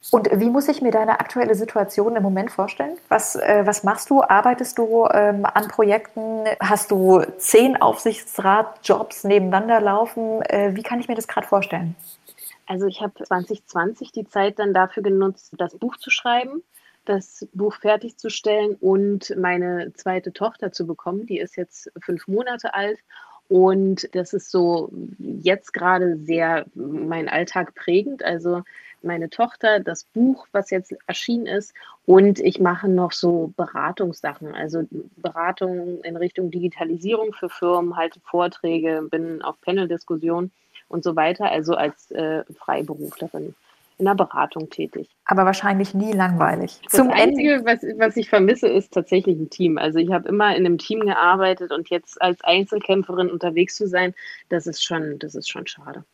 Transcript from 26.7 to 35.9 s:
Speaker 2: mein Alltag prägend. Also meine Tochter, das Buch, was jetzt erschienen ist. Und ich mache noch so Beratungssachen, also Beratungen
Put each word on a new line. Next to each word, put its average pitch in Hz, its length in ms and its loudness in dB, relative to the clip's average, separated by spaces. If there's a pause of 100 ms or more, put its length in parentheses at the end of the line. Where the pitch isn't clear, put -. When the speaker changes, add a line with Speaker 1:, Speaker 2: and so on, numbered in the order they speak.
Speaker 2:
mein 156 540 -6
Alltag 175 460 -4
prägend. 208 500 -2
Also 175 380 -2 (400)
meine 170 260 -6
Tochter, 220 520 0
das 170 240 -8
Buch, 254 480 0
was 196 180 -2
jetzt 185 240 -4 (140)
erschienen 233 380 -4
ist. 196 280 -6 (320)
Und 196 320 8
ich - 220 0
mache 180 280 0
noch 180 220 2
so 175 460 -2
Beratungssachen, 160 960 -6
also 156 300 -6 (320)
Beratungen 175 840 -6